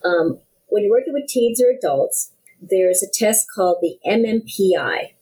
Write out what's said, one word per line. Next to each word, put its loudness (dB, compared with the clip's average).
Um, 0
when 0
you're 2
working 0
with -4
teens 0
or 4
adults, -2
there's 2
a -10
test 0
called 0
the -2
M 2
M 0
P 2
I -6